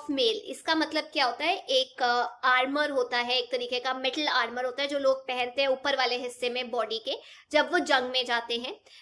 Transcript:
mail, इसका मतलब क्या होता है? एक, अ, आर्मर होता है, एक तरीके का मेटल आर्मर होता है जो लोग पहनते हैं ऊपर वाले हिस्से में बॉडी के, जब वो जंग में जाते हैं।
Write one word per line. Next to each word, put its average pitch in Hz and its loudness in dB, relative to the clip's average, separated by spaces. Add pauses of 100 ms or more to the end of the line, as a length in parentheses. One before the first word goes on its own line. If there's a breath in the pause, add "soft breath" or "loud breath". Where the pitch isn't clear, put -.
(100)
mail, 254 2
इसका - -4
मतलब 302 0
क्या 294 0
होता 247 0
है? 359 2
एक, 262 0
अ, 240 2
आर्मर 269 4
होता 247 0
है, 247 0
एक 247 -4
तरीके 247 -2
का 262 -2
मेटल 269 -2
आर्मर 240 0
होता 254 -4
है 285 -2
जो 285 -2
लोग 269 4
पहनते 247 -2
हैं 277 2
ऊपर 269 0
वाले 247 2
हिस्से 247 -6
में 247 -6
बॉडी 226 -2
के, - -6 (380 loud breath)
जब 294 2
वो 349 4
जंग 262 2
में 254 -2
जाते 233 -2
हैं। 254 -8 (220 loud breath)